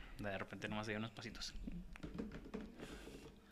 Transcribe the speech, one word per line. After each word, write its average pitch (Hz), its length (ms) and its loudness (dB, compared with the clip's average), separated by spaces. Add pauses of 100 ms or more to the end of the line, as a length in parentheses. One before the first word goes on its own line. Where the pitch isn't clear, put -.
(200)
de 101 180 4
repente, 98 300 0
nomás 107 220 6
hay 104 60 6
unos 113 160 4
pasitos. - 420 -2 (2000)